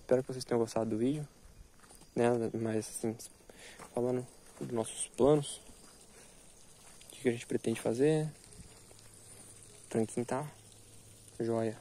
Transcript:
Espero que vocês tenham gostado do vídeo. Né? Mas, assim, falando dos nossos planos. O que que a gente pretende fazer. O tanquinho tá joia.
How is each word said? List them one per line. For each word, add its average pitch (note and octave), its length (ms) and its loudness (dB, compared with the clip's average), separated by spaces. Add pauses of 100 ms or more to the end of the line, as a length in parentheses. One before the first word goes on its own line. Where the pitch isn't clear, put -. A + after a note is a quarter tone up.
Espero B2+ 220 4
que C3 100 -8
vocês B2+ 120 -8
tenham A#2+ 160 0
gostado A2+ 300 0
do G#2+ 80 -2
vídeo. C#3 280 0 (880)
Né? A#2+ 100 4 (260)
Mas, A2 360 -2
assim, A2+ 280 -4 (760)
falando B2+ 320 0 (340)
dos C3+ 100 -8
nossos A2+ 360 -4 (100)
planos. C#3+ 440 6 (1500)
O - 60 -20
que - 100 -18
que B2+ 60 4
a A#2 40 2
gente A#2+ 140 -6
pretende - 340 -2
fazer. D3 460 2 (1600)
O - 40 -20
tanquinho A#2 380 -2
tá C3+ 180 -2 (920)
joia. A2+ 420 0